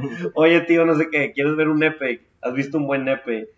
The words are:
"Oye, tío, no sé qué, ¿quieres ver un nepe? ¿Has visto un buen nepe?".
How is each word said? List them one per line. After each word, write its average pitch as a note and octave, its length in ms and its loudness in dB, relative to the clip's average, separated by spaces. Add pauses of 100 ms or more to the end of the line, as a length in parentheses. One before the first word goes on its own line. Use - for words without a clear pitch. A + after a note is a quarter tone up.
(340)
"Oye, E3 280 6
tío, E3 240 4
no E3 100 2
sé D#3 160 0
qué, C#3+ 220 -2
¿quieres C#3+ 220 0
ver D#3 140 0
un D#3 100 2
nepe? D3 460 -2 (160)
¿Has B2 120 -4
visto C#3 240 -4
un D3 100 -2
buen C3+ 180 -2
nepe?". A#2+ 520 -4